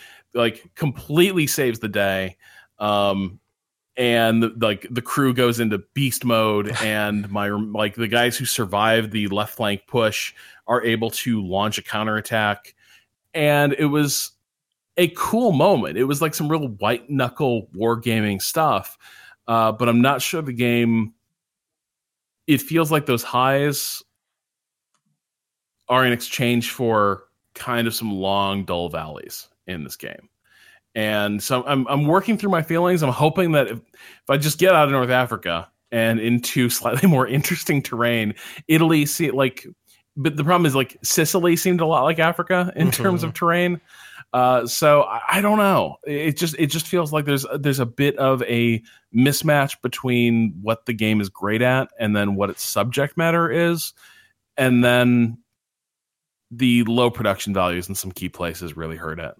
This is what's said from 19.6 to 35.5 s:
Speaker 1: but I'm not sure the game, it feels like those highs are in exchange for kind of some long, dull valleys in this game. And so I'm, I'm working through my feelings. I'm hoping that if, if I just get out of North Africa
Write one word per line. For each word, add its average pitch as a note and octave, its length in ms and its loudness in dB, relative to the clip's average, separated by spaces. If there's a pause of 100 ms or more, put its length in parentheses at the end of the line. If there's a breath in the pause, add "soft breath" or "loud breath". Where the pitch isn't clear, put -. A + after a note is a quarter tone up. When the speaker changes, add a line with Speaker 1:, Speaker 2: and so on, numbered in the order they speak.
Speaker 1:
but B2 160 0
I'm A#2 120 4
not C3+ 200 2
sure D#3+ 200 -4
the C3+ 120 -8
game, A#2 600 0 (1300)
it C#3 140 4
feels D#3+ 320 0
like D3 120 0
those A#2+ 180 0
highs C#3 800 -2 (1900)
are B2+ 160 4
in B2 80 2
exchange A#2+ 580 -2
for G#2+ 520 0 (300)
kind A#2 340 -4
of A2 80 -4
some A2 180 -6
long, G2 520 -2
dull F2 240 -4
valleys D#2 580 -12 (200)
in F2 160 -8
this C2+ 120 -12
game. - 340 -16 (640 soft breath)
And G#2 500 -2
so B2+ 220 -2
I'm, C3+ 220 0
I'm C#3+ 200 0
working G3 300 2
through G3+ 140 -2
my E3+ 120 0
feelings. F3 400 0
I'm C3 80 0
hoping D#3+ 400 0
that C#3 160 2
if, A2+ 120 -8
if - 500 -20
I C#3+ 80 4
just D3+ 220 -2
get F3+ 140 6
out D3+ 120 6
of C#3 60 0
North B2+ 180 2
Africa A2+ 600 -2 (220)